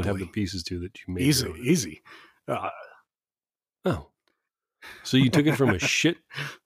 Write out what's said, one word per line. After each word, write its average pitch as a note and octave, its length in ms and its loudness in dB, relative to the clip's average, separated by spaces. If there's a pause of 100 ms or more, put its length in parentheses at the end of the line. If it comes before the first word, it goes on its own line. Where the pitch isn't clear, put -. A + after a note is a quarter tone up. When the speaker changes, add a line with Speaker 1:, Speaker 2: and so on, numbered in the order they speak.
Speaker 1:
have G2 100 -2
Speaker 2:
Monopoly. F#2+ 100 -6
Speaker 1:
the - 60 -12
pieces F#2+ 320 -4
to F2+ 160 -8
that F2+ 180 -10 (100)
you F#2 60 -6
made A2+ 100 -2
Speaker 2:
Easy, C3 240 2
Speaker 1:
your E2 100 -10
own? A#2+ 60 -12
Speaker 2:
easy. B2 380 0 (460)
Uh, G2+ 220 -6 (1160)
Speaker 1:
Oh. F#2 220 -2 (960)
So - 120 0
you C3 140 6
took D3 160 4
it D3+ 100 4
from C3 140 4
a F#2 100 2
Speaker 2:
<laughs> - 0 -
Speaker 1:
shit - 380 0 (480)